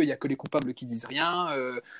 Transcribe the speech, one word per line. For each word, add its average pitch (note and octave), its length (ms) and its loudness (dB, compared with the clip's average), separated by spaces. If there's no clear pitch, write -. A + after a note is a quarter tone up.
Il D3+ 60 6
y C3+ 40 4
a C3 40 0
que - 120 -2
les C3 80 2
coupables C#3 360 0
qui B2+ 140 -10
disent A#2 180 -4
rien, E3+ 460 2
euh, B2+ 300 -2